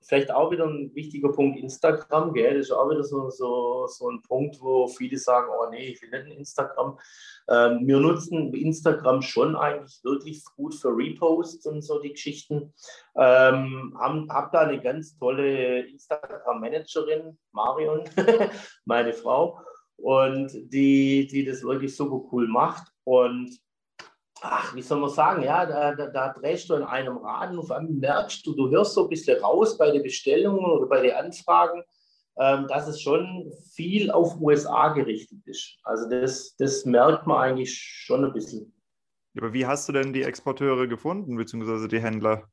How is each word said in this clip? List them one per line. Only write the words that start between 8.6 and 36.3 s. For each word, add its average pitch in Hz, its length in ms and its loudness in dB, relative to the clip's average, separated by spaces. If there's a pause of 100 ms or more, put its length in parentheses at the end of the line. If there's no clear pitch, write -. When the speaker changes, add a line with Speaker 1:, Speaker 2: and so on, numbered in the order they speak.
Speaker 1:
schon 147 320 0
eigentlich 147 480 -6
wirklich 143 400 -6 (120)
gut 151 200 -8
für - 140 -4
Reposts 160 760 -2
und 151 160 -6
so 147 180 -6
die 143 120 -10
Geschichten. - 600 -10 (440)
Ähm, 131 840 4
haben, 151 340 -4
hab 139 200 -2
da 165 80 4
eine 151 200 2
ganz 143 380 -6
tolle 127 720 -2
Instagram-Managerin, 151 1500 -6 (140)
Marion, 156 520 -2 (120)
<laughs> 202 680 0
meine 117 280 2
Frau, 135 460 0 (360)
und 135 560 2 (200)
die, 139 540 4
die 139 200 -2
das 127 180 -6
wirklich 135 320 -4
super 139 360 -6
cool 120 160 0
macht. 123 440 -2 (140)
Und 123 540 2 (840)
ach, - 340 -6
wie 127 60 -10
soll 143 180 -2
man 143 100 -2
sagen, 160 320 2
ja, 160 240 0
da, 147 300 -2
da, 147 120 -6
da 131 260 -4
drehst 175 360 -6
du 160 60 2
an 139 80 -2
einem 127 340 -4
Rad 147 340 -6
und 175 80 -8
auf 147 120 -8
einmal 156 220 -4
merkst 143 520 -2
du, 151 80 -6
du 131 160 0
hörst 190 240 4
so 190 100 4
ein - 60 0
bisschen 147 320 2
raus 196 340 4
bei 151 140 6
den 143 140 2
Bestellungen 185 600 2
oder 160 220 4
bei 135 160 4
den 127 140 4
Anfragen, 175 680 0 (540)
ähm, 135 300 2
dass 147 200 -2
es 147 140 -10
schon 175 500 -2 (220)
viel 190 380 -2
auf 170 280 2
U 147 120 4
S 143 160 4
A 139 220 2
gerichtet 113 560 -4
ist. - 380 -14
Also 113 260 -4
das, 127 480 -4